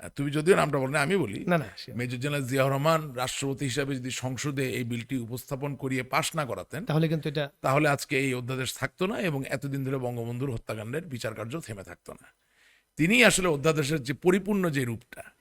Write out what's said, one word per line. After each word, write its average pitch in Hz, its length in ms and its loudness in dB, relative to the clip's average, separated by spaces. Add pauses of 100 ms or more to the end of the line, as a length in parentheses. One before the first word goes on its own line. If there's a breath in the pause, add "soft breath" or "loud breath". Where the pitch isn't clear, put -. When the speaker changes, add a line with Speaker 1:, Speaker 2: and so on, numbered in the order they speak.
(160)
Speaker 1:
তুমি 143 140 -2
যদিও 156 260 4
নামটা 151 220 2
বলো 131 100 0
না, 147 140 2
আমি 170 140 2
বলি, 110 280 -2
Speaker 2:
না, 175 140 4
না, 131 60 0 (120)
সে - 160 -14
Speaker 1:
মেজর 123 260 -4
জেনারেল 143 280 -2
জিয়াউর 135 260 4
রহমান 151 400 2
রাষ্ট্রপতি 135 520 -2
হিসাবে 139 320 0
যদি 123 140 -6
সংসদে 131 600 -2
এই 120 140 -2
বিলটি 117 340 -4
উপস্থাপন 127 560 -6
করিয়ে 131 280 -2
পাস 147 340 -2
না 151 80 0
করাতেন, 117 400 -8
Speaker 2:
তাহলে 160 240 4
কিন্তু 160 200 0
এটা, 143 220 -2 (100)
Speaker 1:
তাহলে 143 280 4
আজকে 143 300 0
এই 135 160 2
অধ্যাদেশ 127 400 -4
থাকতো - 320 -4
না 226 120 -2
এবং 147 300 0
এতদিন 139 360 -4
ধরে 131 140 -2
বঙ্গবন্ধুর 120 520 -4
হত্যাকাণ্ডের 113 540 -6
বিচার 120 300 -6
কার্য 117 260 -8
থেমে 95 220 -10
থাকতো - 300 -14
না। - 140 -20 (720)
তিনি 214 280 6
আসলে 185 240 6
অধ্যাদেশের 147 540 2
যে 127 100 -6
পরিপূর্ণ 185 580 2
যে 135 140 0
রূপটা, - 380 -6 (180)